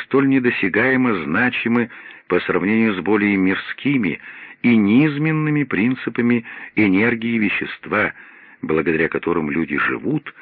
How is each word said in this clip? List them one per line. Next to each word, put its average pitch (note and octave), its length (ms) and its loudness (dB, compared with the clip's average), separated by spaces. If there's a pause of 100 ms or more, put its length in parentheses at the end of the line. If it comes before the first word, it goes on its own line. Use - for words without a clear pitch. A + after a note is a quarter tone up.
столь C#3 240 2
недосягаемо B2 960 2
значимы A#2 680 0 (380)
по F2 140 2
сравнению G#2 540 2
с F2+ 40 -4
более G2+ 380 2
мирскими F#2+ 840 -2 (420)
и A#2+ 140 4
низменными D3 880 2
принципами A#2+ 800 -2 (320)
энергии A2+ 600 2
и A2+ 40 0
вещества, - 720 -2 (480)
благодаря D#2+ 460 0
которым D#2+ 420 -2
люди D2 280 -2
живут, G2 640 -4